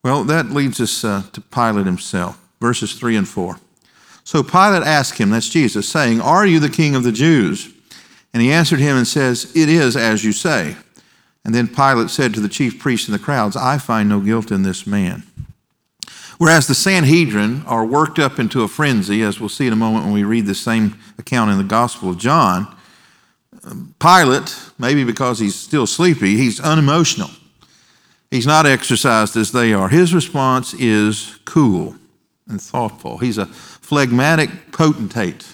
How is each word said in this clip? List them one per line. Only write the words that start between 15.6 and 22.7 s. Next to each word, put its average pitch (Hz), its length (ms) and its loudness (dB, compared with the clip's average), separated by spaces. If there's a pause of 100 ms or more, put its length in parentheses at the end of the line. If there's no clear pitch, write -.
Whereas 160 280 4
the 135 80 0
Sanhedrin 143 920 2
are 113 180 -2
worked 151 340 0
up 139 180 0
into 120 260 -2
a 104 40 0
frenzy, 110 560 0
as 101 160 -2
we'll 107 80 -8
see 135 180 -4
in 120 60 0
a 110 60 0
moment 110 260 0
when 104 100 -2
we 101 120 0
read 110 200 0
the 98 80 -2
same 110 440 -2 (200)
account 117 320 -2
in 98 80 2
the 98 60 0
Gospel 107 460 -2
of 87 80 -4
John, 104 500 0 (1300)